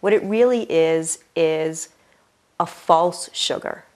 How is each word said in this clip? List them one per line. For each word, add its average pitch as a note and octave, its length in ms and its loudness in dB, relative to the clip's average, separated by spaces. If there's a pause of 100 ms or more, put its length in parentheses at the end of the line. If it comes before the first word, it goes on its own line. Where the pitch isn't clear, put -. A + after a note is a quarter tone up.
what G3 100 2
it G#3+ 120 4
really A3+ 460 0
is, D#3+ 500 0 (140)
is D#3+ 540 -2 (720)
a E3+ 60 2
false F3 640 0
sugar. - 540 -6 (100)